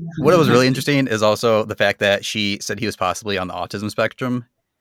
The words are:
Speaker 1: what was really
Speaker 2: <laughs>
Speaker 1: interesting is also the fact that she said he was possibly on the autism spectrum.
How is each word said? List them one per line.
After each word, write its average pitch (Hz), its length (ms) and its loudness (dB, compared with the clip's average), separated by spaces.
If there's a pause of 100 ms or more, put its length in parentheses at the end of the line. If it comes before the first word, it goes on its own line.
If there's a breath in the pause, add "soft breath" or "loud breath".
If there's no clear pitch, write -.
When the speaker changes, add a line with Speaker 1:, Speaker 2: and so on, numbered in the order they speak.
(200)
Speaker 1:
what 160 180 4
was 151 100 4
really 123 200 6
Speaker 2:
<laughs> 131 40 2
Speaker 1:
interesting 135 360 0
is 107 160 -2
also 107 420 2
the 107 100 -8
fact 101 240 0
that 101 240 2
she 101 380 -2
said 104 180 -8
he 107 60 -4
was 98 100 -4
possibly 95 420 -2
on 92 100 -2
the 90 60 -10
autism 98 360 -6
spectrum. 120 560 -4 (360)